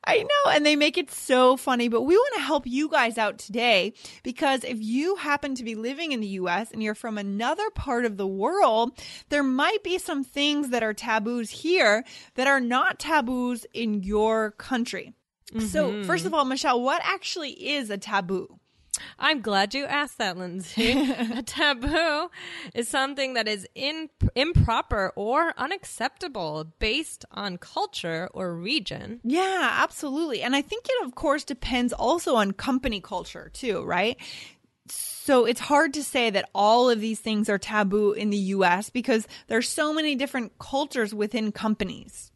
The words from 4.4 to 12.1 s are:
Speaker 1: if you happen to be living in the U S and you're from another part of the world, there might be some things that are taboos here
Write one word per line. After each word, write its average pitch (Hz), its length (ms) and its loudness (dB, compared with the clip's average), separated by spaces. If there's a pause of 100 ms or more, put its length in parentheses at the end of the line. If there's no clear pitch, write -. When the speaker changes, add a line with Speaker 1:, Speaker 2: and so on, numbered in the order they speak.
Speaker 1:
if 247 160 -6
you 269 380 0
happen 285 380 -2
to 254 100 -8
be 226 100 -6
living 277 380 -4
in 240 80 -2
the 214 60 -4
U 185 240 -2
S 196 200 -2
and 220 120 -8
you're 214 120 -2
from 214 220 -8
another 240 540 -2
part 247 340 -2
of 208 140 -2
the 196 80 -2
world, 233 680 4 (380)
there 294 120 2
might 302 400 2
be 359 140 -2
some 320 260 -4
things 285 460 0
that 240 140 0
are 214 100 0
taboos 226 560 -2
here 262 560 4 (300)